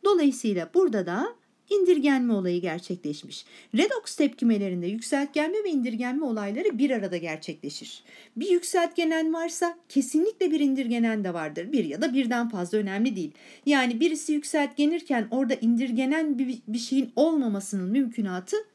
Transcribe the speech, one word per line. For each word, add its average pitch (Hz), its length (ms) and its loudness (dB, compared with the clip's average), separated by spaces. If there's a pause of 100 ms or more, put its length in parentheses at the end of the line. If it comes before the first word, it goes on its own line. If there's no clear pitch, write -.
Dolayısıyla 262 680 2
burada 233 320 2
da 254 280 -4 (360)
indirgenme 294 640 4
olayı 180 280 0
gerçekleşmiş. 160 840 -8 (320)
Redoks 427 400 0
tepkimelerinde 202 680 0
yükseltgenme 294 800 -2
ve 381 60 -2
indirgenme 254 540 -2
olayları 226 540 -2
bir 277 120 2
arada 196 260 -2
gerçekleşir. 156 880 -8 (320)
Bir 339 140 -2
yükseltgenen 339 840 2
varsa 339 440 -4 (100)
kesinlikle 330 640 2
bir 302 100 2
indirgenen 233 640 2
de 175 100 -2
vardır. 165 380 -6
Bir 233 120 2
ya 156 180 -4
da 277 120 0
birden 240 340 0
fazla 202 300 -2
önemli 202 380 0
değil. 160 160 -6 (340)
Yani 254 340 2
birisi 311 320 0
yükseltgenirken 294 960 0
orada 254 240 0
indirgenen 254 840 0
bir, 254 200 -4 (100)
bir 220 100 -4
şeyin 269 380 0
olmamasının 208 720 0
mümkünatı 220 680 -2 (180)